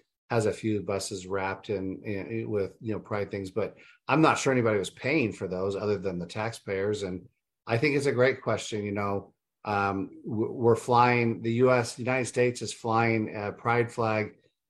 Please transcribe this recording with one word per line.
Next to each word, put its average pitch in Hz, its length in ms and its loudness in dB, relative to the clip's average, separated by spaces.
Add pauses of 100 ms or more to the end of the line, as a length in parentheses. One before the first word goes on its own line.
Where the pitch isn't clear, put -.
(300)
has 113 160 2
a 107 60 2
few 107 280 -2
buses 95 460 -6
wrapped 95 440 -4
in, 95 340 -4
in, 110 440 -6
with, 101 320 -2
you 110 120 -6
know, 95 80 -4
pride 101 300 -6
things, 98 200 -6
but 98 260 -4 (300)
I'm 139 160 4
not 151 160 6
sure 139 140 2
anybody 113 260 4
was 90 120 -2
paying 127 420 0
for 98 160 -6
those 92 260 -2
other 101 240 0
than 90 200 -4
the 87 80 -6
taxpayers. 104 760 -4
And 92 200 -6 (440)
I 117 120 2
think 143 180 2
it's 139 100 0
a 139 60 4
great 123 280 2
question. 107 440 -4
You 104 80 -4
know, 101 400 -4 (320)
um, 98 460 0 (140)
w-, 110 280 -2
we're 117 240 4
flying, 120 680 4
the 117 120 0
U 127 180 6
S, 120 260 2
United 127 280 -2
States 123 360 0
is 107 100 -8
flying 113 640 0
a 104 140 -4
pride 117 400 0
flag 110 440 -2 (360)